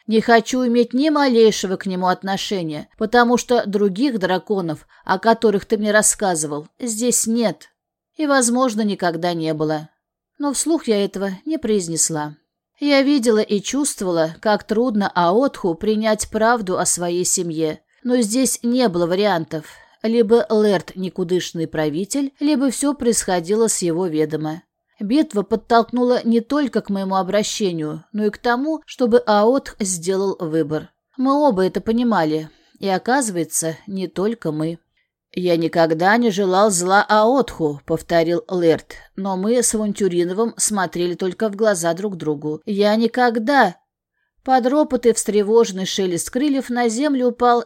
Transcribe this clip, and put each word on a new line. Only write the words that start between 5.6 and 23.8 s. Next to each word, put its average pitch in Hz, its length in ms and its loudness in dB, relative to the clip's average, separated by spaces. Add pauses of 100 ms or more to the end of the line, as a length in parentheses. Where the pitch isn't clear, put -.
ты 220 140 -2
мне 208 140 -2
рассказывал, 160 760 0 (140)
здесь 226 480 -2
нет. 226 400 -2 (480)
И, 311 100 -2
возможно, 247 560 2
никогда 175 500 -2
не 160 220 -2
было. 156 340 -4 (500)
Но 285 140 -2
вслух 302 360 -2
я 202 160 2
этого 196 260 -4 (140)
не 311 140 -4
произнесла. 165 800 -2 (440)
Я 285 220 4
видела 247 360 2
и 208 240 0
чувствовала, 180 760 -2
как 208 240 0
трудно 214 500 0
Аотху 180 640 0
принять 214 520 0
правду 220 500 0
о 175 60 -2
своей 175 400 -2
семье. 160 560 -2 (220)
Но 247 180 2
здесь 226 440 0
не 240 240 2
было 175 180 0
вариантов. 170 600 -2 (360)
Либо 226 460 2
Лэрд 214 480 0
никудышный 180 720 -4
правитель, 165 720 -4
либо 285 300 2
все 277 240 -2
происходило 208 760 0
с - 140 -6